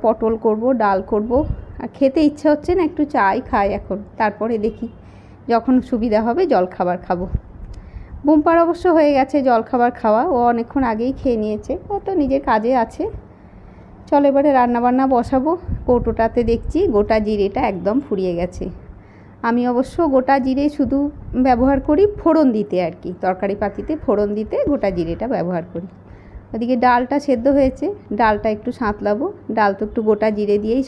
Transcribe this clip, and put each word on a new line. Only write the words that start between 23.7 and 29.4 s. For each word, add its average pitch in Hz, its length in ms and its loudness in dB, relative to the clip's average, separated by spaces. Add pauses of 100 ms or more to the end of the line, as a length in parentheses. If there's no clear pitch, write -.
ফোড়ন 208 340 2
দিতে 220 180 -6 (140)
গোটা 214 280 0
জিরেটা 170 280 -4 (100)
ব্যবহার 175 380 -4
করি। 175 140 -10 (680)
ওদিকে 240 300 -2
ডালটা 247 420 2
সেদ্ধ 247 200 0 (120)
হয়েছে, 269 280 0 (340)
ডালটা 214 360 2
একটু 214 140 -8 (100)
সাঁতলাবো। 208 460 -2 (320)